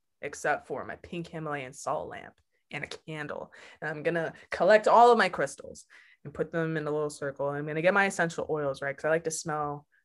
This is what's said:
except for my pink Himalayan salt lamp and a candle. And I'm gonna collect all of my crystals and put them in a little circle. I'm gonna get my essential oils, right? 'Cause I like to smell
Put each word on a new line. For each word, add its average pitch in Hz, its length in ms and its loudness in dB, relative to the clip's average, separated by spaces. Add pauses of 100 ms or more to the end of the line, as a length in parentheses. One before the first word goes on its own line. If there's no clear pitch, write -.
(220)
except 147 440 -4
for 120 180 -8
my - 120 -10
pink 170 320 -10
Himalayan 147 440 -8
salt - 360 -6
lamp - 260 -14 (360)
and 147 140 -8
a - 40 -10
candle. - 640 -10 (280)
And 156 100 -6
I'm 151 120 -8
gonna 165 300 -2 (180)
collect 208 380 6
all 233 240 10
of 226 60 6
my 185 100 4
crystals - 580 -6 (380)
and 147 100 -14
put 165 180 -6
them 160 240 -2
in 151 100 -4
a 147 40 -2
little 151 200 -2
circle. 143 380 -6
I'm 147 180 -4
gonna 156 160 -4
get 185 120 6
my 196 120 4
essential 175 440 -2
oils, 143 320 -2
right? 139 140 -4
'Cause - 80 -8
I 156 60 2
like 165 140 2
to 165 60 -2
smell 147 560 -6 (180)